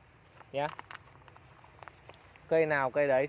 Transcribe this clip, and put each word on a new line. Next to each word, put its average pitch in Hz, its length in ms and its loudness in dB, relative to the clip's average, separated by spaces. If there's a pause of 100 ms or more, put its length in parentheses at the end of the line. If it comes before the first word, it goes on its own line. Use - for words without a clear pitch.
(520)
nhá. 143 160 -4 (1800)
Cây 160 180 4
nào 139 240 0
cây 143 180 2
đấy 135 200 2